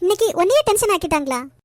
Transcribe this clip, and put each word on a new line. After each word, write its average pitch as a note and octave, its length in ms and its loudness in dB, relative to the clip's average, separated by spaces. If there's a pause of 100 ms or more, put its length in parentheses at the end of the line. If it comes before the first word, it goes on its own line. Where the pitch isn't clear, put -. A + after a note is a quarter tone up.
இன்னைக்கு G#4 340 0
உன்னையே F#4+ 280 2
டென்ஷன் G#4+ 320 0
ஆக்கிட்டாங்களா? D4 440 -2 (260)